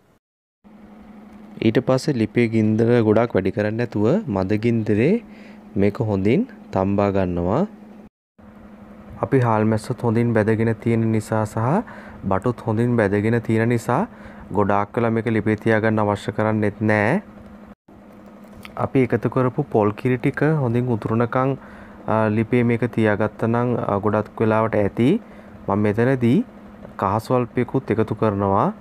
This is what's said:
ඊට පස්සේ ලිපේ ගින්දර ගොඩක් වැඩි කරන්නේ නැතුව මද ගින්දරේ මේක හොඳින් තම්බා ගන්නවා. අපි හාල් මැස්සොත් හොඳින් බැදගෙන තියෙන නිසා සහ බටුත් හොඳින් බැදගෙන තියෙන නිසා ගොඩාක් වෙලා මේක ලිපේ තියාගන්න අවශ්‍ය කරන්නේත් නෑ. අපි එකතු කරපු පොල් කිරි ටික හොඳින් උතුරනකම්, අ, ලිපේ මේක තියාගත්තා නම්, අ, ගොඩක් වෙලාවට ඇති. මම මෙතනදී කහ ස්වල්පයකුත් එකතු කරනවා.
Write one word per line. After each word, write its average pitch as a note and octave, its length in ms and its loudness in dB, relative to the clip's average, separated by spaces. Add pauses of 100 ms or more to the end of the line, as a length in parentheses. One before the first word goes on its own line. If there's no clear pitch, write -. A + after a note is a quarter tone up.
(1600)
ඊට A2 220 2
පස්සේ C3 340 0
ලිපේ A#2 340 0
ගින්දර A2 420 2 (120)
ගොඩක් A2 320 2
වැඩි F#2+ 180 0
කරන්නේ G#2+ 260 -2
නැතුව A2+ 280 -2 (200)
මද F#2+ 340 -2
ගින්දරේ A2+ 540 2 (580)
මේක G2+ 280 0
හොඳින් G#2+ 420 2 (260)
තම්බා G2+ 440 2
ගන්නවා. F#2 520 0 (1500)
අපි B2+ 240 0
හාල් A2 260 2
මැස්සොත් A2 360 -2
හොඳින් A#2 320 0
බැදගෙන A2 420 2
තියෙන A2+ 320 0
නිසා A2 360 0
සහ G#2+ 140 -6 (640)
බටුත් F#2+ 400 -2
හොඳින් A#2 340 0
බැදගෙන G#2 460 2
තියෙන A2+ 280 0
නිසා A#2+ 320 0 (480)
ගොඩාක් G2+ 420 0
වෙලා A#2 200 0
මේක A2+ 160 -2
ලිපේ A2 280 0
තියාගන්න A2 440 2
අවශ්‍ය G#2 320 -2
කරන්නේත් G#2+ 480 -2
නෑ. G#2+ 340 2 (1600)
අපි - 280 0
එකතු B2 280 0
කරපු B2+ 340 -2
පොල් G#2+ 280 2
කිරි B2 260 -2
ටික C3+ 240 -4 (120)
හොඳින් B2 340 0
උතුරනකම්, A#2+ 640 0 (540)
අ, G#2+ 120 0 (120)
ලිපේ A2+ 360 2
මේක A#2 240 0
තියාගත්තා G#2+ 600 0
නම්, A#2+ 200 0 (120)
අ, G2+ 180 -2
ගොඩක් G#2 400 -2
වෙලාවට A2 380 2
ඇති. G#2 340 2 (520)
මම G2 180 -2
මෙතනදී A#2 580 2 (560)
කහ G2 260 -2
ස්වල්පයකුත් B2 720 -2
එකතු A2 260 0
කරනවා. G2+ 520 2 (140)